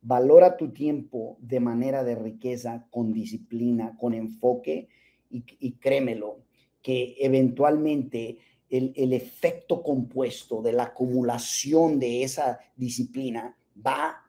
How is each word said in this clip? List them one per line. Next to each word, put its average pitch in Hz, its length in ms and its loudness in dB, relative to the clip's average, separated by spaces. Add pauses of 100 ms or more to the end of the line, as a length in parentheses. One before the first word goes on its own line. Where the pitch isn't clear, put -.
Valora 143 560 8
tu 151 140 -8
tiempo 135 680 -6
de 127 200 -4
manera 123 440 -2
de 120 120 -2
riqueza, 120 760 -8
con 113 200 -4
disciplina, 113 840 -4
con 120 160 -2
enfoque, 113 760 -4 (420)
y, 120 120 -12 (160)
y 127 140 -6
créemelo, 117 680 -2 (420)
que 127 360 -2
eventualmente 131 1200 2 (320)
el, 131 260 -2
el 131 180 0
efecto - 680 -2
compuesto 127 800 -4
de 117 120 0
la 123 100 2
acumulación 127 1160 0
de 123 220 -2
esa 131 380 -2 (160)
disciplina 123 840 -6 (180)
va 143 540 -4